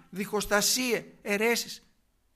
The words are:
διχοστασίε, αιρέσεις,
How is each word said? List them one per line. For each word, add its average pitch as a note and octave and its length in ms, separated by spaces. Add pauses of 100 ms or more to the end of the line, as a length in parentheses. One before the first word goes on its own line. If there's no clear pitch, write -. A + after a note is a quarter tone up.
(100)
διχοστασίε, G#3 960 (180)
αιρέσεις, A3 600 (540)